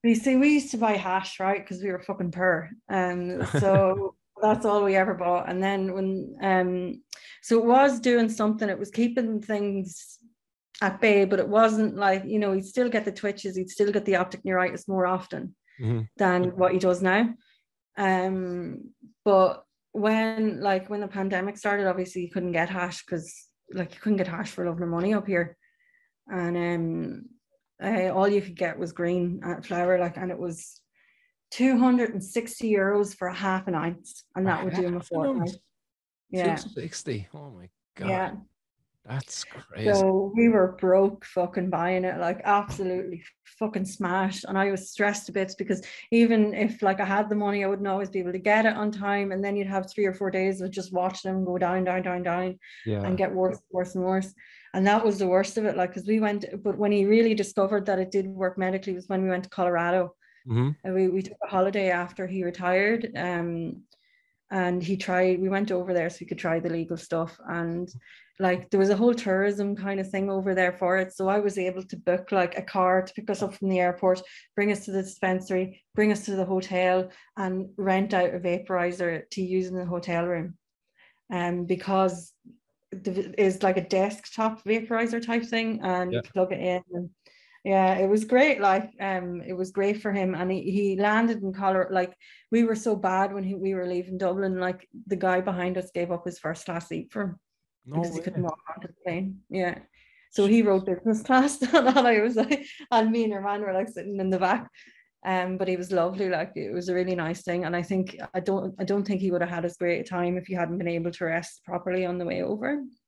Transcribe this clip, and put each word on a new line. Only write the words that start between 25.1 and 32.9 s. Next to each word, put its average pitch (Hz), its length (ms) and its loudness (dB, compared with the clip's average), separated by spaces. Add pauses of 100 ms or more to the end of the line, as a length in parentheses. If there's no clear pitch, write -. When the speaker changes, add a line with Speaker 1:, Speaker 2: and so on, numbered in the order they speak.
Speaker 1:
up 202 140 -2
here. 175 300 -2 (680)
And, 175 300 -4
um, 170 680 -4 (580)
uh, 190 260 0
all 190 180 4
you 202 140 4
could 185 140 -12
get 170 220 -4
was 170 140 -6
green, 175 520 -2
uh, 175 180 -6
flower, 180 380 0
like, 175 180 -2
and 180 140 -6
it 175 80 -10
was 170 400 -10 (680)
two 254 280 4
hundred 247 340 4
and 190 120 -6
sixty 233 480 -4
euros 202 440 2